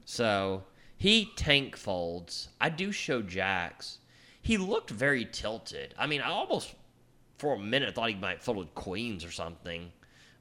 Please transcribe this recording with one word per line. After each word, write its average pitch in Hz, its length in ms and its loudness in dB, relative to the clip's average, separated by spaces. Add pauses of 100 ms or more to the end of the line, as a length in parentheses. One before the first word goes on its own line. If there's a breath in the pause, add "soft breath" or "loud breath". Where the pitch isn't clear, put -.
So 98 580 2 (320 soft breath)
he 214 400 6
tank 139 400 4
folds. 87 720 -4 (140)
I 160 80 6
do 190 240 -2
show 131 280 0
jacks. 92 760 -2 (440 loud breath)
He 226 140 4
looked 202 340 0
very 117 360 2
tilted. - 720 -8
I 135 100 0
mean, 143 140 0
I 120 80 0
almost 202 440 -2 (640)
for 139 180 0
a 104 40 -4
minute 110 360 0
thought 113 140 2
he 107 60 0
might 92 260 -4
fold 120 140 0
with 90 200 -6
queens 98 500 -4
or 85 60 -12
something, 85 600 -8 (500 loud breath)